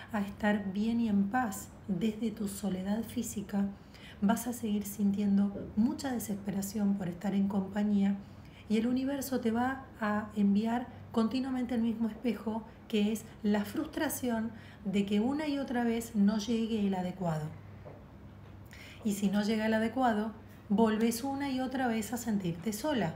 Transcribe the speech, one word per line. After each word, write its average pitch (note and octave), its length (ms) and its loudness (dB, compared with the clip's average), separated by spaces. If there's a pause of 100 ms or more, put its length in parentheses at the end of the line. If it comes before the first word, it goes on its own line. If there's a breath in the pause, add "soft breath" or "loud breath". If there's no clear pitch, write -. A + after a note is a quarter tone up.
(120)
a G#3+ 80 0
estar G3+ 540 0
bien A3+ 260 2
y A#3 80 2
en G3 220 4
paz B3 400 0 (180)
desde G#3+ 440 0
tu G#3 180 -4
soledad F#3+ 540 -2
física, G3+ 600 -2 (560 loud breath)
vas G#3 260 4
a A#3+ 60 -2
seguir G#3 320 -2
sintiendo G3+ 920 2
mucha C4+ 340 0
desesperación G3+ 840 -2
por F#3 120 -4
estar G3 260 -2
en G3 140 4
compañía G3+ 720 2 (500 loud breath)
y G#3+ 80 2
el A3+ 120 2
universo C4 520 0
te A#3 120 2
va B3+ 340 0 (160)
a G#3+ 340 0
enviar G#3+ 520 4 (260 loud breath)
continuamente B3+ 640 0
el A3+ 60 2
mismo A3+ 280 0
espejo, A3 520 -2 (280 loud breath)
que G#3+ 240 4
es G#3+ 100 -4 (180 loud breath)
la G#3 220 4
frustración B3 880 -2 (320 loud breath)
de G3 220 2
que G#3 160 2
una C#4+ 260 0
y C#4 120 0
otra B3 260 0
vez A3+ 280 -2
no G#3 260 6
llegue A3+ 460 0
el G3 80 2
adecuado. F3+ 520 -2 (1600 loud breath)
Y G#3 80 2
si G3+ 160 2
no G#3 140 2
llega G#3+ 220 2
el A3 80 4
adecuado, A3+ 600 2 (340 loud breath)
volvés A3+ 560 4
una C#4 260 -2
y C4 120 -2
otra C4 260 0
vez A3+ 240 -2
a B3 60 -4
sentirte G3+ 560 -2
sola. G#3+ 420 0